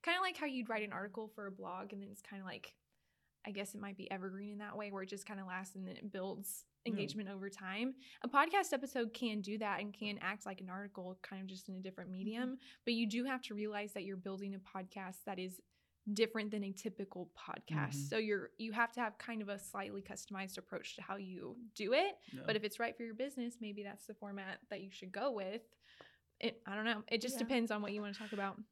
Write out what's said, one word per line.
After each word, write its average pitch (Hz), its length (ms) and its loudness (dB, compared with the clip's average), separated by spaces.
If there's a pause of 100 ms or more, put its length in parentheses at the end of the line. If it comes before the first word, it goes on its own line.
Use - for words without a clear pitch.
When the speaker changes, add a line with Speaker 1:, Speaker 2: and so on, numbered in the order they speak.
Speaker 1:
kinda 349 160 6
like 370 160 4
how 311 100 2
you'd 254 220 2
write 220 160 2
an 202 80 -4
article 208 420 -4
for 202 120 -6
a 202 40 -4
blog 190 420 -6
and 196 100 -6
then 196 100 -8
it's 202 100 -14
kinda 196 220 -10
like, - 300 -8 (720)
I 214 40 -4
guess 202 240 -4
it 202 60 -8
might 202 160 -6
be 190 140 -8
evergreen 190 420 -4
in 208 60 -6
that 208 180 -6
way 208 160 -2
where 196 100 -2
it 190 60 -4
just 196 180 -6
kinda 196 180 -4
lasts 185 300 -4
and 190 140 -4
then 185 80 -6
it 202 160 -6
builds 196 520 -2 (200)
Speaker 2:
Yeah. - 80 0
Speaker 1:
engagement 196 360 0
over 196 220 -4
time. 196 440 0 (280)
A 247 60 0
podcast 330 440 8
episode 254 400 2
can 220 280 2
do 202 180 0
that 202 220 2
and 208 120 -4
can 208 280 -2
act 196 260 0
like 190 140 -4
an 185 100 -6
article, 185 520 -4
kind 190 200 -6
of 190 60 -6
just 190 200 -8
in 190 80 -6
a 185 40 -4
different 185 300 -6
Speaker 3:
Mm-hmm. 185 80 -4
Speaker 1:
medium, 233 400 0 (260)
but 240 100 6
you 233 140 6
do 233 160 4
have 262 180 2
to 220 120 -6
realize 208 400 0
that 202 100 -2
you're 196 120 -2
building 196 380 -2
a 196 40 -4
podcast 190 680 -6
that 196 120 -2
is 185 220 -2 (520)
different 220 400 6
than 208 120 2
a 196 80 0
typical 190 640 -4
podcast. - 600 0
Speaker 2:
Mm-hmm. 143 120 0
Speaker 1:
So 220 100 4
you're, 208 400 4
you 220 140 -2
have 233 200 6
to - 80 -2
have 220 180 2
kind 220 240 -4
of 196 60 -2
a 202 100 -2
slightly 202 440 -4
customized 190 560 -4
approach - 380 -4
to - 60 -10
how 190 140 -2
you 185 400 -4 (180)
do 208 180 2
it. 349 220 6 (180)
Speaker 2:
Yeah. - 140 -8
Speaker 1:
But 220 100 4
if 208 80 4
it's 208 140 -2
right 233 180 2
for 240 80 -6
your 226 100 -6
business, 240 460 -2
maybe 208 220 -4
that's 202 240 -8
the 214 80 -8
format 196 460 -6 (100)
that 202 100 -4
you 196 120 -8
should 185 200 -10
go 254 200 2
with. 208 300 -2 (760)
It, 226 260 2
I 196 100 -2
don't 214 80 2
know. 220 240 4
It 233 120 6
just 247 140 2
Speaker 3:
Yeah. 240 60 -2
Speaker 1:
depends 233 320 6
on 208 100 2
what 208 100 0
you 208 80 0
wanna 202 140 -2
talk 208 180 -6
about. 196 280 0 (120)